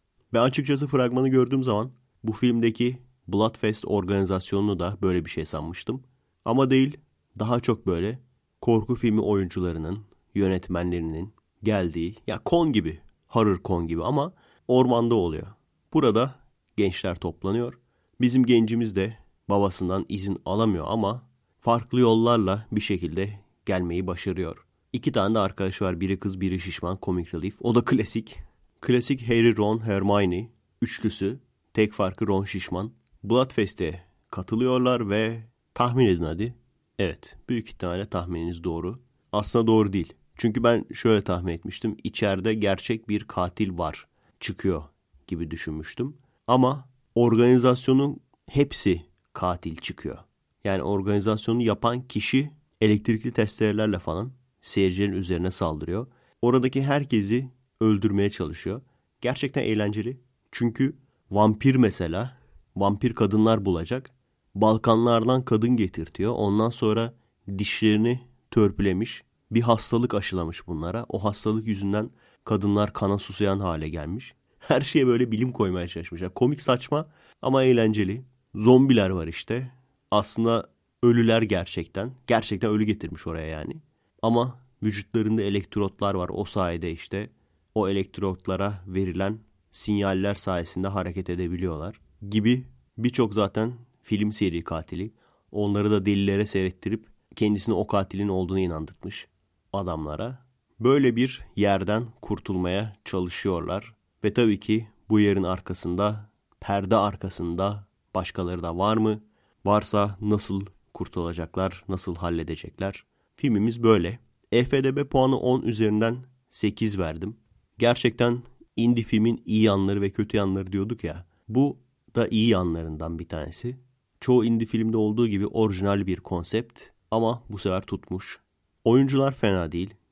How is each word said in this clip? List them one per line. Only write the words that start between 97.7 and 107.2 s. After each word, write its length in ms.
o 120
katilin 400
olduğunu 320
inandırtmış 680
adamlara. 720
Böyle 360
bir 300
yerden 500
kurtulmaya 720
çalışıyorlar. 880
Ve 100
tabii 260
ki 280
bu 100
yerin 240
arkasında, 840
perde 360
arkasında 920